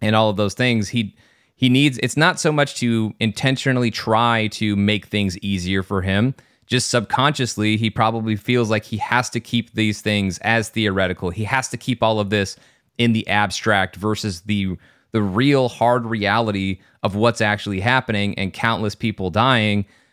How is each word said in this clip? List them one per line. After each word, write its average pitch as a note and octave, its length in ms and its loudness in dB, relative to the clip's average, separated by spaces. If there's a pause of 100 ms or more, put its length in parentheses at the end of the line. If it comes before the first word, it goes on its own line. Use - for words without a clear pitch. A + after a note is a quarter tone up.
and G#2+ 120 2
all A2 140 4
of G2+ 80 -2
those G#2 160 0
things. A#2 380 0
He, A2+ 260 -2 (400)
he C3 140 2
needs, C3+ 320 4
it's C3 140 -2
not E3 220 2
so D#3 140 2
much C#3+ 280 0
to A2+ 380 0
intentionally B2 720 0
try A2+ 580 2
to G#2 280 -2
make G2+ 300 2
things G2 320 -2
easier F#2+ 440 -2
for F#2+ 200 -2
him. G2+ 320 0 (320)
Just B2 240 -2
subconsciously, A#2 880 0
he A2+ 100 0
probably A2+ 480 0
feels A#2+ 320 0
like G#2+ 160 -2
he G#2+ 140 -8
has B2 320 -2
to A#2+ 100 -6
keep - 320 -4
these G#2+ 300 -2
things G2+ 380 -2
as A2+ 280 0
theoretical. F#2+ 640 -2
He G#2 140 -6
has C3 260 -2
to A#2+ 80 -8
keep - 240 -4
all A2 180 2
of G2+ 80 -2
this G2+ 280 -2 (420)
in A#2 160 4
the A2 120 -2
abstract G2+ 720 0
versus G2 460 -4
the, G2 340 -4 (360)
the A2 100 0
real B2+ 480 2
hard A#2+ 340 2
reality G2+ 720 -2 (240)
of G2 120 -2
what's A2 260 2
actually G2+ 400 -2
happening A2 580 0
and F#2+ 140 -4
countless A2 420 -2
people G2+ 360 -4
dying. G#2+ 560 2 (260)